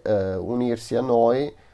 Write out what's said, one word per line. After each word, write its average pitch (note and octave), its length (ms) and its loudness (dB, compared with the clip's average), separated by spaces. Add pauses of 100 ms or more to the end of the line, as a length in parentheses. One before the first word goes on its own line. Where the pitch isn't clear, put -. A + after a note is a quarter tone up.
eh, G2 360 0
unirsi A#2 580 -4
a A#2 60 0
noi B2 520 2 (200)